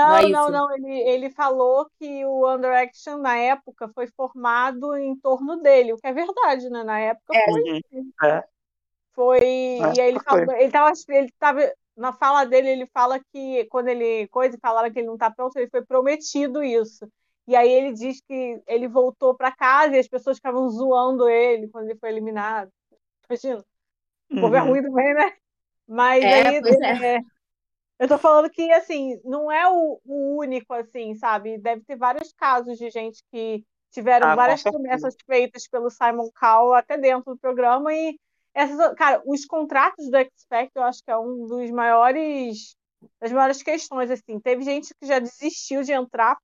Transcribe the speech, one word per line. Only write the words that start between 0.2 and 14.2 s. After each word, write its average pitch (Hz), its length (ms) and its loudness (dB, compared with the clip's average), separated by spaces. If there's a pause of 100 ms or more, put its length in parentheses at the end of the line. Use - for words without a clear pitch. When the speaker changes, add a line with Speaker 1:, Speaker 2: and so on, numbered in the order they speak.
Speaker 2:
Não, 311 40 -4
não, 294 220 0
Speaker 1:
isso? - 0 -
Speaker 2:
não. 285 240 -2
Ele, 269 340 -6
ele 254 220 -2
falou 262 560 0 (120)
que 285 260 -10
o 262 260 0
Under 254 220 -2
Action, 254 460 -4
na 262 180 -2
época, 247 580 -4
foi 240 140 -10
formado 254 880 -4
em 269 220 -6
torno 269 420 -4
dele, 262 320 4
o 226 60 -8
que - 80 -12
é 262 60 -4
verdade, 311 580 -2
né? 233 140 -8
Na 214 140 -4
época 220 360 -4
Speaker 1:
É. 220 100 4
Speaker 2:
foi 208 180 2
Speaker 3:
Uhum. 160 180 -4 (120)
Speaker 2:
assim. 262 200 -14 (120)
Speaker 3:
É. 156 200 2 (680)
Speaker 2:
Foi, 247 260 4 (380)
Speaker 3:
Na 240 160 0
Speaker 2:
e 247 60 2
aí 247 80 4
ele 254 120 0
Speaker 3:
época 285 100 -4
foi. 175 160 4
Speaker 2:
falou, 233 140 0
ele 262 120 4
tava, 294 200 4 (180)
ele 277 280 0
tava, 285 340 0 (240)
na 247 180 -6
fala 277 320 2
dele, 262 240 4
ele 254 240 -4
fala 254 260 0 (120)
que 262 340 -4
quando 247 220 -4
ele, 233 400 -2